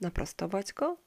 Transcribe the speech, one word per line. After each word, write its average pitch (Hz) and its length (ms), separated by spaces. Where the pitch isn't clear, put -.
naprostować 175 720
go? 330 240